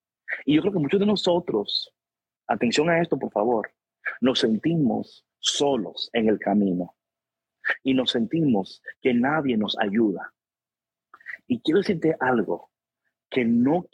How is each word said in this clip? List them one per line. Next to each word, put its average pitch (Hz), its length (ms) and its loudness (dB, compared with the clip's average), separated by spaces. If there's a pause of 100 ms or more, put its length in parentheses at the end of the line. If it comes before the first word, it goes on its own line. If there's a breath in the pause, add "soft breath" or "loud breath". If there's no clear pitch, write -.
(440 loud breath)
Y 147 120 2
yo 156 60 2
creo 196 100 -2
que 202 60 -2
muchos 156 220 0
de 202 60 2
nosotros, 175 880 -2 (520)
atención 120 440 0
a 170 100 2
esto, 165 180 -2
por 113 140 -8
favor, 110 380 0 (500 loud breath)
nos 117 200 0
sentimos 113 840 -2 (120)
solos 127 720 -4
en 113 160 2
el 104 100 2
camino 98 580 0 (840 loud breath)
y 135 120 0
nos 127 160 0
sentimos 123 720 -2 (180 loud breath)
que 127 140 0
nadie 131 420 0
nos 104 220 -2
ayuda. 101 540 -2 (1120 loud breath)
Y 117 140 -4
quiero 160 200 4
decirte 160 400 2
algo, 117 500 0 (600)
que 123 140 0
no 123 500 4